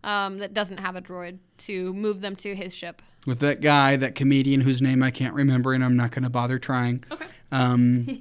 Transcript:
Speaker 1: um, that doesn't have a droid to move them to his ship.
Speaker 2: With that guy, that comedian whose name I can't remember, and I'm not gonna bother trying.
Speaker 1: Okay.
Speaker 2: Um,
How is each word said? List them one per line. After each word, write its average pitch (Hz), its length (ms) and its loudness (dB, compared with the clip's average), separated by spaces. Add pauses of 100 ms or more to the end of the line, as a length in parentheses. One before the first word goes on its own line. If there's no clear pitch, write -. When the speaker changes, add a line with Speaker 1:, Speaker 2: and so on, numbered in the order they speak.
Speaker 1:
um, 196 340 -2
that 202 140 -10
doesn't 196 240 -4
have 190 180 -8
a 180 60 -10
droid 180 380 -14 (200)
to 185 340 -6
move 202 280 -4
them 196 160 -8
to 202 180 -10
his 185 180 -10
ship. - 280 -14 (240)
Speaker 2:
With 123 140 -4
that 143 200 0
guy, 139 380 4
that 131 180 -2
comedian 135 460 4
whose 127 200 2
name 131 220 4
I 127 80 2
can't 127 220 -4
remember, 131 400 2
and 131 100 2
I'm 123 140 4
not 120 140 0
gonna 127 180 -4
bother 123 300 -2
trying. 123 520 -2
Speaker 1:
Okay. 320 140 -12 (260)
Speaker 2:
Um, 123 540 4 (160)